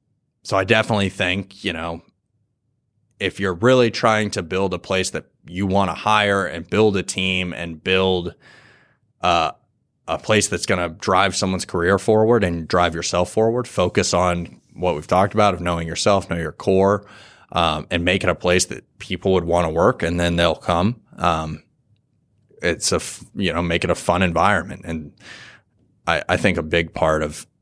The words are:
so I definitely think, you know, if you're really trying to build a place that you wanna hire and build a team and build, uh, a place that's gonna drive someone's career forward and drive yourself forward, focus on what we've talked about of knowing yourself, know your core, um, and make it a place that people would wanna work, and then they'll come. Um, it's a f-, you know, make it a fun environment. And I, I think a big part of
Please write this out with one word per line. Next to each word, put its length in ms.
so 160
I 60
definitely 440
think, 560
you 80
know, 300
if 220
you're 140
really 360
trying 420
to 100
build 320
a 40
place 320
that 140
you 200
wanna 280
hire 500
and 240
build 300
a 40
team 520
and 280
build, 520
uh, 300
a 120
place 300
that's 180
gonna 240
drive 440
someone's 300
career 340
forward 460
and 240
drive 260
yourself 380
forward, 340
focus 460
on 480
what 200
we've 120
talked 260
about 220
of 80
knowing 260
yourself, 400
know 80
your 160
core, 540
um, 380
and 140
make 200
it 40
a 60
place 320
that 180
people 340
would 120
wanna 260
work, 320
and 180
then 160
they'll 180
come. 460
Um, 460
it's 320
a 40
f-, 280
you 180
know, 100
make 220
it 60
a 40
fun 280
environment. 600
And 280
I, 240
I 80
think 180
a 60
big 320
part 280
of 240